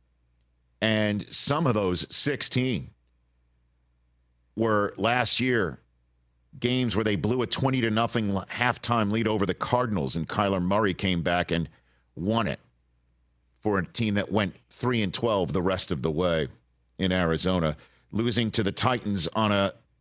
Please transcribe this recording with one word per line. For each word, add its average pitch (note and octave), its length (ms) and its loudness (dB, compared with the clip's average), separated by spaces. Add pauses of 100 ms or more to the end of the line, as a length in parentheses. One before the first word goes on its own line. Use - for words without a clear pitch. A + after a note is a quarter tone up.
(800)
And G#2+ 520 0
some D3 360 0
of A#2 60 2
those F#2 380 0
sixteen B2+ 800 -2 (1700)
were G#2+ 400 2
last A#2 420 2
year A2+ 420 0 (800)
games B2 380 0
where A2 80 2
they G#2 120 2
blew A#2+ 260 0
a A2+ 40 0
twenty C3 360 0
to A#2 80 2
nothing A2 400 0
l-, G2 200 -2
halftime A#2 640 0
lead A2+ 160 0
over G#2 180 0
the F2 80 0
Cardinals, G#2 600 -2
and D#2+ 120 -4
Kyler G2 340 0
Murray G2 320 2
came F2+ 280 0
back F2 280 0
and E2+ 180 0 (480)
won G#2+ 320 0
it C2+ 100 -6 (1000)
for G#2 180 0
a F2 80 0
team A2 280 -2
that G2+ 160 0
went G2 280 0 (100)
three A#2+ 320 -2
and F#2+ 140 -2
twelve G2 380 0
the F2+ 100 0
rest F2+ 280 -2
of D#2 120 -2
the D#2+ 80 0
way D#2+ 380 0 (500)
in F#2 140 0
Arizona, E2+ 640 2 (360)
losing A2+ 380 0
to A2+ 120 0
the G2 100 0
Titans G2+ 560 0
on G#2+ 240 0
a G2 200 2 (280)